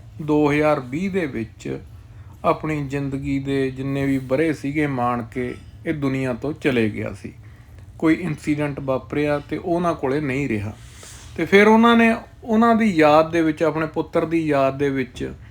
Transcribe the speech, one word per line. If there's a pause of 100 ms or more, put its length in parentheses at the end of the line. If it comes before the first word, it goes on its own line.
(220)
ਦੋ
ਹਜ਼ਾਰ
ਵੀਹ
ਦੇ
ਵਿੱਚ (640)
ਆਪਣੀ
ਜ਼ਿੰਦਗੀ
ਦੇ
ਜਿੰਨੇ
ਵੀ
ਬਰੇ
ਸੀਗੇ
ਮਾਣ
ਕੇ (300)
ਇਹ
ਦੁਨੀਆ
ਤੋਂ
ਚਲੇ
ਗਿਆ
ਸੀ। (680)
ਕੋਈ
ਇਨਸੀਡੈਂਟ
ਵਾਪਰਿਆ
ਤੇ
ਉਹਨਾਂ
ਕੋਲੇ
ਨਹੀਂ
ਰਿਹਾ, (640)
ਤੇ
ਫਿਰ
ਉਹਨਾਂ
ਨੇ (280)
ਉਹਨਾਂ
ਦੀ
ਯਾਦ
ਦੇ
ਵਿੱਚ,
ਆਪਣੇ
ਪੁੱਤਰ
ਦੀ
ਯਾਦ
ਦੇ
ਵਿੱਚ (180)